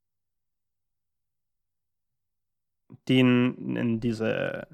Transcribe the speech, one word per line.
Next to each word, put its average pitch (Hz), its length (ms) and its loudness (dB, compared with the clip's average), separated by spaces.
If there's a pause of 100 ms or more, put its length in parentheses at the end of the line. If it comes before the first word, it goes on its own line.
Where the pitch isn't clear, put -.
(3000)
die 131 120 4
in, 123 580 2
in 117 220 -2
dieser 104 760 -4